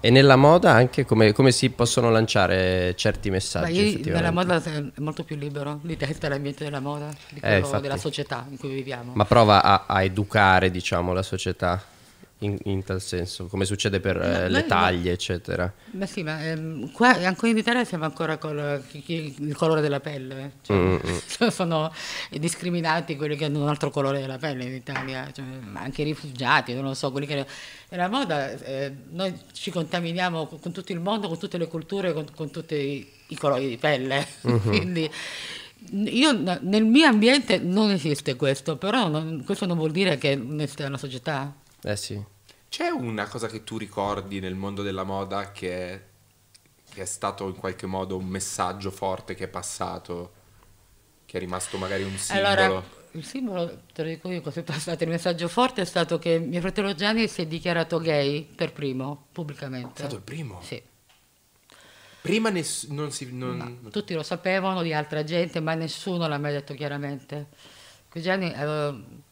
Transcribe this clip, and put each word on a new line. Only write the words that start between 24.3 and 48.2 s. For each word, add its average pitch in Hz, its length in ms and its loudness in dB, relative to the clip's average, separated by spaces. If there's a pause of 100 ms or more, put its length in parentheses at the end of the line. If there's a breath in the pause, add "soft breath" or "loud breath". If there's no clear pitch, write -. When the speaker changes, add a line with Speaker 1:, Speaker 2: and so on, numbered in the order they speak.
Speaker 2:
pelle 127 280 -4
in 127 100 -8
Italia, 135 580 -8
cioè, 139 120 -12 (180)
ma 101 180 -10
anche 131 220 -6
i - 20 0
rifugiati, 135 720 0
non 135 100 -4
lo 135 80 -4
so, 135 200 -4
quelli 139 140 -4
che, 139 200 -4 (420 loud breath)
nella 180 200 -2
moda, 175 420 -2
eh, 135 420 -6 (180)
noi 180 220 -4 (200)
ci - 180 -8
contaminiamo 170 760 -2
con, 156 140 -14
con 175 120 -8
tutto 180 200 -8
il 170 80 -4
mondo, 202 280 -2
con 160 100 -4
tutte 185 180 -8
le 165 120 -2
culture, 175 440 -4
con, 151 220 -4
con 151 160 -8
tutti 160 240 -8
i, 143 360 -4 (180)
i 151 80 -10
colori 139 320 2
di 117 100 -4
pelle, 135 480 2 (100)
<laughs> - 60 -20
Speaker 1:
Mhm. 120 180 4
Speaker 2:
quindi 156 500 0 (1000 loud breath)
io, 269 220 4
n-, 180 300 0
nel 208 220 4
mio 254 220 8
ambiente 226 520 6
non 202 320 2
esiste 147 460 0
questo, 143 400 0
però 208 320 0
non, 156 380 -4
questo 196 180 -4
non 175 140 0
vuol 156 140 0
dire 185 260 2
che 139 160 2
non 139 260 -4
esiste 147 240 -6
una 139 140 -6
società. 139 560 -6 (320)
Speaker 1:
Eh 104 100 -2
sì. 104 240 -8 (500 soft breath)
Speaker 3:
C'è 359 180 -4
una 113 400 -4
cosa 113 180 -6
che 110 160 -8
tu 113 160 -8
ricordi 98 640 -4
nel 92 160 -6
mondo 98 260 -6
della 95 220 -4
moda 98 480 -6
che 90 400 -8
è, 95 80 -16 (920)
che 98 100 -12
è - 20 -8
stato 101 420 -6
in 95 80 -6
qualche 92 320 -8
modo 95 300 -4
un 92 100 -6